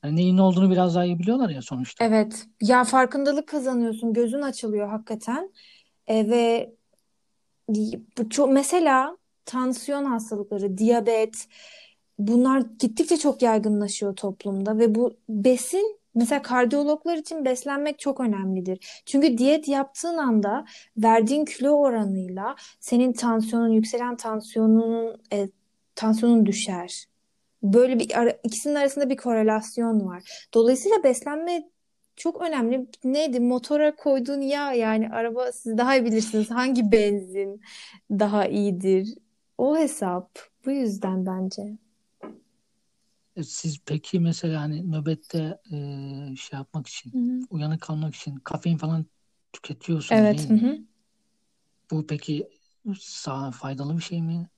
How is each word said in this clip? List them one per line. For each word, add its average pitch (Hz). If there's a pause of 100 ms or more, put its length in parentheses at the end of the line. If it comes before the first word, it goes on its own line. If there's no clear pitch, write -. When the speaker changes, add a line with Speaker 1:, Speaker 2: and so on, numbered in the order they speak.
Speaker 1:
Hani 147
neyin 180
ne 190
olduğunu 185
biraz 180
daha 180
iyi 175
biliyorlar 226
ya 135
sonuçta. 127
Speaker 2:
Evet. 220 (160)
Ya 247
farkındalık 277
kazanıyorsun, 233
gözün 240
açılıyor 214
hakikaten. 220 (560)
E, 220
ve 233 (1400)
bu 247
ço-, 269
mesela 277 (280)
tansiyon 254
hastalıkları, 208
diyabet, 220 (720)
bunlar 247 (160)
gittikçe 302
çok 294
yaygınlaşıyor 208
toplumda 196
ve 220
bu 233 (120)
besin, 254 (160)
mesela 240
kardiyologlar 285
için 311
beslenmek 285
çok 277
önemlidir. 190
Çünkü 277
diyet 294
yaptığın 277
anda 226 (320)
verdiğin 226
kilo 277
oranıyla 208 (240)
senin 247
tansiyonun, 233
yükselen 233
tansiyonun, 226 (120)
e, 196 (460)
tansiyonun 220
düşer. 180 (580)
Böyle 240
bir -
ara-, 240
ikisinin 285
arasında 277
bir 269
korelasyon 220
var. -
Dolayısıyla 262
beslenme 302 (460)
çok -
önemli. 254 (160)
Neydi? 262
Motora 294
koyduğun 277
yağ, 285
yani 220
araba, 233
siz 226
daha 247
iyi 254
bilirsiniz. 220
Hangi 247
benzin 202 (500)
daha 208
iyidir? 196 (400)
O 285
hesap. 185 (260)
Bu 262
yüzden 196
bence. 190 (1600)
Speaker 1:
E, 170
siz 151
peki 156
mesela 165
hani 156
nöbette, 156 (120)
e, 151 (600)
şey 135
yapmak 135
için, -
Speaker 2:
Hı 262
hı. 254
Speaker 1:
uyanık 156
kalmak 156
için 143
kafein 156
falan 160 (480)
tüketiyorsunuz 165
Speaker 2:
Evet, 208
Speaker 1:
değil 151
mi? 220
Speaker 2:
hı 247
hı. 302 (1120)
Speaker 1:
Bu 156
peki 151 (400)
sa-, 139
faydalı 139
bir 165
şey 170
mi? 170